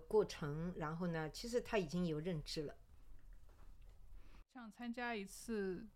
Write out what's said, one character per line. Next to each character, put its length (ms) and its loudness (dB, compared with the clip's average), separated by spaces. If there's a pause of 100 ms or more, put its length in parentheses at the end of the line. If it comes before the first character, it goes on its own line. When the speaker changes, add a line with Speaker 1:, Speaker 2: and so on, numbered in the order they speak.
Speaker 1:
过 180 8
程， 520 0
然 220 0
后 100 2
呢， 220 2
其 180 -6
实 120 4
他 180 4
已 80 4
经 200 2
有 140 2
认 240 0
知 180 -2
了。 140 -4 (1800)
Speaker 2:
像 160 -10
参 200 -4
加 240 2
一 100 0
次 600 0 (120)